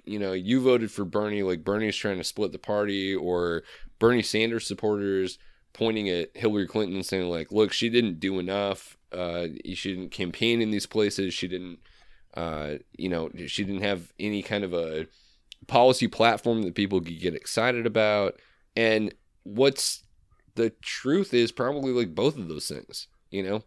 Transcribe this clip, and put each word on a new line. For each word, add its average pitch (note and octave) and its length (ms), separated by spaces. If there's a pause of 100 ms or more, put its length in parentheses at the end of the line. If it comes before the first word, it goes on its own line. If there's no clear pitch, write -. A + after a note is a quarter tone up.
you G#2 140
know, G2 120
you F#2+ 300
voted B2 300
for G#2 120
Bernie, G#2 400
like, F2+ 220
Bernie's G#2 320
trying G2+ 220
to E2 40
split G2+ 300
the F#2+ 60
party," G2+ 560
or F2 480 (360)
Bernie A#2+ 220
Sanders A2+ 460
supporters G2+ 680 (360)
pointing A2 340
at F2 300
Hillary G#2 300
Clinton G2 280
and F#2 100
saying, F#2 240
like, E2 220
"Look, G#2 220
she A#2 160
didn't A2+ 300
do F#2+ 200
enough. G2 560 (160)
Uh, F2 360 (260)
she G2 200
didn't F#2 180
campaign A2 500
in A2 100
these G#2 140
places. G2 480
She - 140
didn't, F2+ 320 (560)
uh, D#2 400 (220)
you F#2 120
know, E2 200 (180)
she - 160
didn't F#2+ 180
have G2 380
any G#2 240
kind G#2 200
of F2 100
a E2 340 (580)
policy B2 420
platform A2+ 540
that F2+ 140
people G2 260
could E2 180
get F2 140
excited A#2 540
about." G#2 520 (360)
And A2 400 (260)
what's B2 600 (520)
the A2+ 140 (140)
truth E3+ 500
is A#2+ 180
probably, C3+ 400
like, A#2 220
both C3 240
of F#2+ 100
those D#2 200
things, - 400 (240)
you G2 100
know, G2+ 260